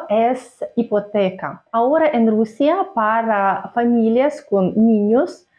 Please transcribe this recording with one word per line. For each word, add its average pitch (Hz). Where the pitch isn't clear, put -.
es 226
hipoteca. 202
Ahora 294
en 233
Rusia 285
para 214
familias 240
con 190
niños, 226